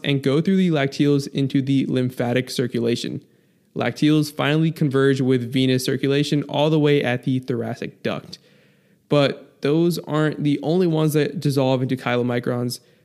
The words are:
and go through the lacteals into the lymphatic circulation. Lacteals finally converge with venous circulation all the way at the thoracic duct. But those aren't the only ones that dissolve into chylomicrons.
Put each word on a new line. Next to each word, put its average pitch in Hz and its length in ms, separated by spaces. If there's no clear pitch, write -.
and 139 180
go 139 180
through 190 180
the 185 120
lacteals 143 580
into 139 320
the 135 260
lymphatic 127 640
circulation. 120 760
Lacteals 147 580
finally 151 380
converge 139 500
with 123 320
venous 131 320
circulation 139 600
all 147 260
the 160 80
way 147 240
at 123 220
the 131 160
thoracic 117 640
duct. - 340
But - 540
those 165 380
aren't 151 440
the 147 180
only 180 240
ones 156 280
that 151 260
dissolve 131 420
into 131 140
chylomicrons. 123 840